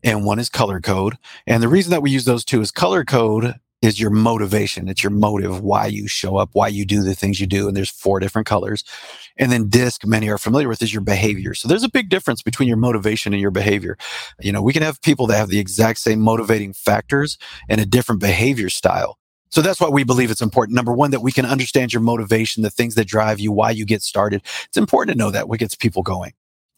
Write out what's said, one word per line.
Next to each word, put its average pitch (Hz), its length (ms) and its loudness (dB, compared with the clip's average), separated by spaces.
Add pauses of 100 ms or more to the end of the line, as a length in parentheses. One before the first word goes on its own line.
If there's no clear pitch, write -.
and 107 220 0
one 104 140 0
is 120 100 -4
color 98 300 0
code. 98 380 -2 (300)
And 117 160 2
the 117 40 2
reason 175 240 4
that 165 100 2
we 143 100 2
use 131 140 0
those 120 200 0
two 117 160 2
is 104 100 -4
color 175 320 0
code 117 520 0 (260)
is 107 180 4
your 110 100 2
motivation. 104 800 0
It's 92 160 -4
your 101 80 0
motive, 101 500 0
why 104 260 0
you 104 200 -6
show 98 300 -4
up, 101 160 0
why 110 160 2
you 101 160 -4
do 101 180 0
the 95 100 0
things 98 260 -2
you 101 60 -2
do. 98 220 0
And 98 100 -2
there's 98 120 -2
four 98 300 -2
different 101 280 -4
colors. 104 360 -2 (540)
And 131 140 2
then 113 180 0
disc, 123 360 2
many 110 240 2
are 104 80 0
familiar 131 300 0
with, 113 140 -4
is 110 120 -2
your 107 100 -4
behavior. 98 500 0
So - 140 -8
there's 202 160 2
a 262 60 -2
big 233 200 -2
difference 180 320 -2
between 123 260 0
your 117 100 2
motivation 110 560 0
and 101 80 0
your 98 100 2
behavior. 98 460 0 (440)
You 101 100 -2
know, 101 100 0
we 120 120 2
can 156 80 2
have 156 200 -4
people 135 260 2
that 107 100 4
have 107 120 0
the 101 100 2
exact 104 400 0
same 110 200 2
motivating 110 540 2
factors 139 640 -2 (320)
and 107 100 2
a 107 60 2
different 110 360 0
behavior 101 480 0
style. - 500 -2 (300)
So - 120 2
that's 185 180 0
why 165 100 2
we 143 140 2
believe 123 280 2
it's 110 100 -4
important. 113 340 0
Number 120 180 0
one, 139 180 2
that 127 100 0
we 127 100 0
can 127 140 2
understand 127 480 0
your 117 80 2
motivation, 113 640 0
the 104 80 0
things 117 240 -2
that 110 100 2
drive 107 340 0
you, 104 120 -2
why 107 200 2
you 110 140 -4
get 104 160 0
started. 101 400 -2 (260)
It's - 100 -4
important - 360 0
to - 40 -2
know 104 140 0
that, - 160 -4
what 113 120 -4
gets 110 160 -4
people 95 260 -2
going. 90 320 -8 (440)